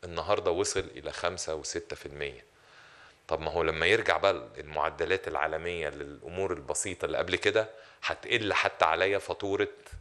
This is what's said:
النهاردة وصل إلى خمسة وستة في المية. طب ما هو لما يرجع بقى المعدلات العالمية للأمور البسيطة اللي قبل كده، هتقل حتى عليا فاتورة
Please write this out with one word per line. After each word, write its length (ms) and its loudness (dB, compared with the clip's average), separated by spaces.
النهاردة 460 2
وصل 300 2
إلى 160 -8
خمسة 420 -2
وستة 420 -6
في 100 -14
المية. 380 -8
طب 120 0
ما 100 -2
هو 120 2
لما 240 2
يرجع 300 6
بقى 320 2
المعدلات 720 -2
العالمية 600 -2
للأمور 640 -6
البسيطة 520 -4
اللي 140 -2
قبل 180 0
كده، 340 2
هتقل 480 0
حتى 320 4
عليا 340 4
فاتورة 500 0